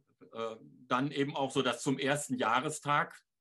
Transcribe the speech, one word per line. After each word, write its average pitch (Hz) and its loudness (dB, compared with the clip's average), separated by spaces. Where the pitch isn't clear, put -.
äh, 113 -4
dann 135 2
eben 139 0
auch 135 0
so, 135 2
dass 123 0
zum 135 0
ersten 143 0
Jahrestag 143 0